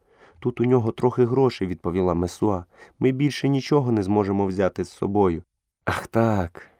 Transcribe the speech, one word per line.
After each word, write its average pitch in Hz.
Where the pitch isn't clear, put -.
"Тут 123
у 117
нього 123
трохи 123
грошей", — 123
відповіла 90
Месуа. 90
"Ми 127
більше 139
нічого 139
не 107
зможемо 98
взяти 95
з 85
собою". 95
"Ах -
так, 107